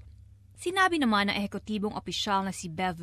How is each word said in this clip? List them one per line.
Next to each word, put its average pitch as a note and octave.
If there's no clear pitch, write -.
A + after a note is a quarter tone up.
Sinabi F4+
naman G#3
ng G3+
ehekutibong G#3
opisyal F#3+
na F#3+
si F#3
Bev E3+